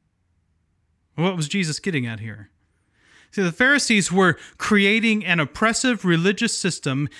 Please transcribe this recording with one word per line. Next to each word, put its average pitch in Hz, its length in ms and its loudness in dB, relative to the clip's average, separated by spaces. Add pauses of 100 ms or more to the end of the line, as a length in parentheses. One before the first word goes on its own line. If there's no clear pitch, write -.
(1160)
What 180 220 0
was 156 100 -4
Jesus 160 320 -4
getting 147 280 -4
at 113 140 -10
here? 107 280 -16 (840)
See, 202 100 -2
the 175 100 0
Pharisees 247 580 2
were 180 280 4 (180)
creating 214 720 2
an 180 140 2
oppressive 220 640 -2
religious 185 500 2
system 143 520 -4 (120)